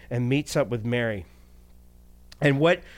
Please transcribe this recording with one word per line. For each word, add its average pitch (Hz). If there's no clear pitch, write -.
and 123
meets 143
up 139
with 113
Mary. 117
And 143
what, 175